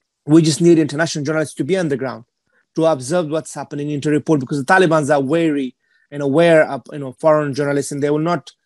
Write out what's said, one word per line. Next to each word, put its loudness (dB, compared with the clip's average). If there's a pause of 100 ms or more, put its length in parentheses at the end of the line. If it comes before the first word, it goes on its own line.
(260)
we 6
just 0
need 6
international -2
journalists -4
to -6
be -2
on -2
the -2
ground, -8 (520)
to 0
observe 0
what's -6
happening -8
and -6
to 0
report, 0
because -6
the -2
Talibans 4
are 2
wary -2 (360)
and -8
aware 4
of, -8 (100)
you -12
know, -12
foreign 0
journalists, -2
and -6
they 0
will 0
not -4 (160)